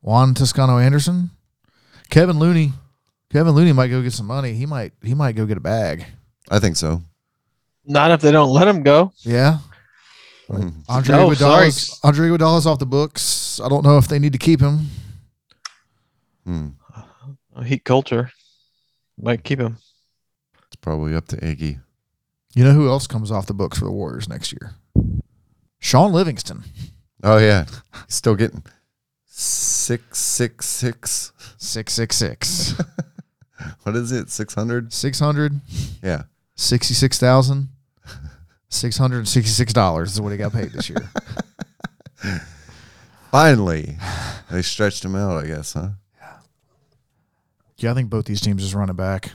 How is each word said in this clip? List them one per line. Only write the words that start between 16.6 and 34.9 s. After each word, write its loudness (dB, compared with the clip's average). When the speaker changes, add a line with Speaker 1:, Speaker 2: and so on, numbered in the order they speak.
Speaker 3:
Uh, -12
Heat -4
culture. 0
Might -4
keep -4
him. -4
Speaker 2:
It's -20
probably -4
up -6
to -8
Iggy. -6
Speaker 1:
You 4
know 8
who 4
else -2
comes -6
off -4
the -8
books -4
for -4
the -6
Warriors -8
next -10
year? -16
Sean 4
Livingston. -2
Speaker 2:
Oh, 6
yeah. 4
He's -8
still 0
getting -4
six -6
six -4
six. -6
Speaker 1:
Six -10
six -4
six. -4
Speaker 2:
<laughs> -2
What -6
is -4
it? -6
Six -10
hundred? -4